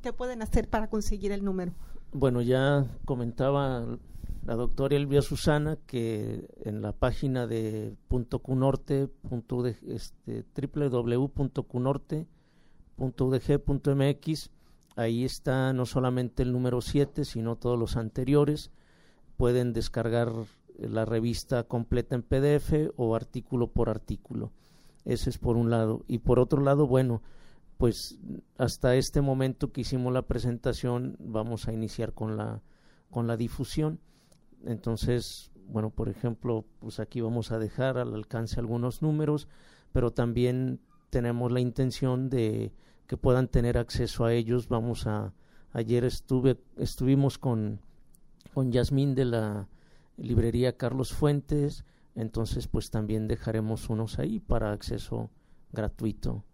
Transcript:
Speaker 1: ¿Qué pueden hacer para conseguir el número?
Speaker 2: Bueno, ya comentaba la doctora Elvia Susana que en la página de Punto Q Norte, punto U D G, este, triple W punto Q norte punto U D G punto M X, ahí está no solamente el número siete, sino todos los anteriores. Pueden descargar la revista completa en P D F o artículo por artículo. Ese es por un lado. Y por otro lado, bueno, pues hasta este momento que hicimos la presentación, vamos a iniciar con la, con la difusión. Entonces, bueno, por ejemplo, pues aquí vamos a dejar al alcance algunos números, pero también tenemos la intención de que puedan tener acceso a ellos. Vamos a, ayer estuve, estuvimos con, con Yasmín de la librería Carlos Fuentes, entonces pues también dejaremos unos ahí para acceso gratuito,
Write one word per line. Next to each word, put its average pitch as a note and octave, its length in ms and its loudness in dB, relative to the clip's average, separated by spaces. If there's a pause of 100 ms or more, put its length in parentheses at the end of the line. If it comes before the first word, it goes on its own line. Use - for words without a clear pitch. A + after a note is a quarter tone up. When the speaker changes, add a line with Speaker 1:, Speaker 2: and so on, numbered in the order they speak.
Speaker 1:
¿Qué B3 120 -6
pueden B3 300 -4
hacer G#3+ 260 0
para G#3+ 200 0
conseguir G#3 440 0
el G3+ 120 -2
número? F#3 300 -2 (380)
Speaker 2:
Bueno, B2+ 280 2
ya C3+ 460 4 (180)
comentaba B2+ 920 0 (460)
la A#2 100 -2
doctora C3+ 420 2
Elvia C#3+ 260 4
Susana D3+ 540 2 (100)
que A2+ 640 -4 (160)
en G#2+ 180 -4
la G#2 100 -4
página B2+ 540 0
de A2 500 -4 (100)
Punto A#2+ 340 -2
Q C3 140 -4
Norte, C3+ 540 2
punto - 480 -8
U B2 60 0
D A#2+ 120 -2
G, - 200 -10
este, A2+ 580 -10
triple C#3 360 -2
W B2 400 2
punto C3+ 360 -2
Q - 160 -4
norte C#3 480 -2 (680)
punto C3 320 0
U C3 40 4
D C3 100 4
G C#3+ 180 2
punto C#3+ 340 0
M C#3 180 4
X, D3+ 400 -4 (460)
ahí A#2 280 0
está C3 480 0
no B2+ 140 0
solamente B2+ 560 0
el B2 100 2
número B2 280 0
siete, C#3+ 440 0
sino A#2 300 -4
todos A#2+ 240 0
los A#2 180 0
anteriores. C#3 760 2 (640)
Pueden B2 360 2
descargar A2+ 600 0 (440)
la A2 280 -2
revista A#2 580 0
completa A#2 540 -2
en A#2 60 -2
P C3+ 180 2
D D3 160 4
F D3+ 400 2
o A2+ 180 2
artículo A#2+ 560 -2
por A2+ 180 2
artículo. A2 600 -6 (540)
Ese A#2+ 260 0
es - 80 -6
por A#2+ 180 2
un A#2 140 2
lado. A2+ 380 0
Y B2 100 -2
por A#2+ 220 6
otro C3+ 200 4
lado, C#3 280 6
bueno, B2+ 340 4 (540)
pues - 420 0 (380)
hasta B2 400 2
este C3+ 240 2
momento C3 500 0
que B2+ 120 -6
hicimos B2+ 300 -2
la B2+ 140 0
presentación, B2 920 -2
vamos A2 480 -4
a A2 40 -4
iniciar A2 420 -4
con A2 220 -4
la, G#2+ 260 -6 (480)
con A#2 180 -2
la A#2 80 0
difusión. D3+ 640 -2 (640)
Entonces, A#2 880 -4 (160)
bueno, G#2+ 220 -4
por A2+ 180 -4
ejemplo, A2+ 560 -4 (160)
pues A2 180 -12
aquí A2 220 -6
vamos A2+ 320 -2
a A2+ 80 -2
dejar B2 360 -2
al A#2+ 160 -4
alcance A2 460 -6
algunos A#2+ 440 -4
números, D3+ 440 0 (460)
pero A#2+ 200 2
también B2 680 0 (300)
tenemos A#2+ 420 0
la B2 80 2
intención B2+ 680 0
de A2 440 0 (340)
que - 100 -6
puedan B2+ 320 4
tener A#2+ 300 4
acceso A#2 480 0
a A#2 80 4
ellos. A#2+ 340 0
Vamos A#2 380 -2
a, G#2 260 -2 (400)
ayer A#2 320 0
estuve, B2+ 560 2 (160)
estuvimos C3+ 600 2
con, G#2+ 420 -2 (720)
con C3 180 0
Yasmín C3+ 440 4
de C3 100 4
la G#2+ 440 0 (500)
librería A#2 580 2
Carlos B2+ 380 -2
Fuentes, D3 680 0 (300)
entonces A2+ 520 -4
pues - 240 -4
también A2 380 -2
dejaremos A2 600 -2
unos A2 300 -4
ahí F#3 220 -2
para A2+ 320 2
acceso A2+ 580 -6 (420)
gratuito, G#2+ 800 -4